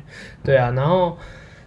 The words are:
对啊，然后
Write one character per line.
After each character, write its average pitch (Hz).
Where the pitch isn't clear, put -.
对 139
啊， 123
然 131
后 175